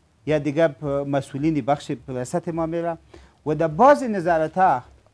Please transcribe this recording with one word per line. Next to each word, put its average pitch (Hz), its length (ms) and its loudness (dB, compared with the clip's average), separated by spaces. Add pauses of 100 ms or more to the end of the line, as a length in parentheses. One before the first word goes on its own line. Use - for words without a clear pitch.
(260)
یا 151 120 0
دیگه 151 300 0
پ-، 147 160 -8
مسئولین 143 800 -2
بخش 143 260 -2
پراست 127 580 -6
ما 165 180 -4
می‌رم 165 320 -6 (480)
و 147 80 -2
در 160 140 0
بعض 240 340 6
نظارت‌ها 170 800 0 (320)